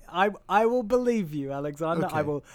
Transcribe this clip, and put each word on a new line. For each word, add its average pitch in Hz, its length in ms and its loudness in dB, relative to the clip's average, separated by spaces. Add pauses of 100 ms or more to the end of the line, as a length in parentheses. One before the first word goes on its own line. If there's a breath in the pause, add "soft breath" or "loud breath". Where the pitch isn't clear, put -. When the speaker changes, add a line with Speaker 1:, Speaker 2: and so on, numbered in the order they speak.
Speaker 1:
Yeah, 190 240 2 (160)
I, 202 140 4
I 226 60 4
will 247 160 2
believe 226 500 0
you, 139 180 -6
Alexander. 151 540 -2
I 160 140 -2
Speaker 2:
Okay. 147 80 0
Speaker 1:
will, 147 160 -4 (120 soft breath)